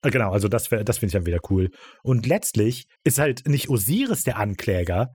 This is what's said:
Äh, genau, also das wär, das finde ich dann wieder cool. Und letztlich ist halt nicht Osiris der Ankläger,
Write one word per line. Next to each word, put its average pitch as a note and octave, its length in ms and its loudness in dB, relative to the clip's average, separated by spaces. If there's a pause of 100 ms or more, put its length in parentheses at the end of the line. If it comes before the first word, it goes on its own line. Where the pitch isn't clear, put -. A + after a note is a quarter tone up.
Äh, C#3+ 60 2
genau, A2 220 2
also G2+ 160 2
das A#2 240 -2
wär, G#2+ 120 0
das A#2 160 -2
finde A2 100 0
ich E2+ 100 -2
dann E2+ 80 -4
wieder E2+ 120 0 (100)
cool. F#2+ 200 2 (320)
Und B2 240 0
letztlich B2 600 0 (180)
ist C#3 160 2
halt C#3+ 280 0
nicht C#3+ 220 2
Osiris D3+ 540 0
der - 140 -2
Ankläger, G2 800 -2